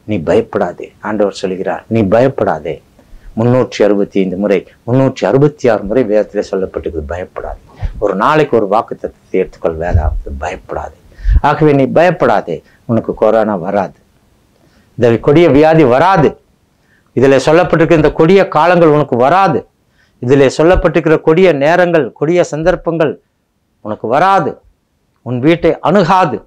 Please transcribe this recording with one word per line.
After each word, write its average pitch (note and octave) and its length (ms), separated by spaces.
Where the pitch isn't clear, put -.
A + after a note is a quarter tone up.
நீ G#2 140
பயப்படாதே. F2+ 800
ஆண்டவர் G#2 340
சொல்கிறார், F#2 540
நீ A2+ 160
பயப்படாதே, F#2 760
முன்னூற்றி A#2+ 480
அறுபத்தி G2+ 360
ஐந்து F#2 180
முறை, G2+ 220
முன்னூற்றி C3 420
அறுபத்தி C#3 440
ஆறு G#2 140
முறை A2 220
வேதத்திலே G2+ 400
சொல்லப்பட்டிருக்கு, E2 640
பயப்படாது. E2+ 520
ஒரு G2+ 160
நாளைக்கு C#3 420
ஒரு G#2 100
வாக்குத்தத்தத்தை - 720
எடுத்துக்கொள், E2 420
வேதம் D#2 580
பயப்படாது. - 560
ஆகவே D3 320
நீ C3+ 120
பயப்படாதே, A#2+ 600
உனக்கு A2 300
கொரோனா G#2+ 420
வராது, F2+ 400
இந்த A#2+ 100
கொடிய D#3 300
வியாதி D#3 380
வராது, D3+ 420
இதிலே C3 300
சொல்லப்பட்டிருக்கிற E3 560
இந்த D3 120
கொடிய F3+ 340
காலங்கள் E3 480
உனக்கு C#3+ 220
வராது, D#3 420
இதிலே C3+ 260
சொல்லப்பட்டிருக்கிற E3 640
கொடிய E3 260
நேரங்கள், E3 560
கொடிய E3+ 320
சந்தர்ப்பங்கள் D#3+ 680
உனக்கு G#2+ 220
வராது, D#3+ 440
உன் B2 140
வீட்டை E3 400
அணுகாது. F3 680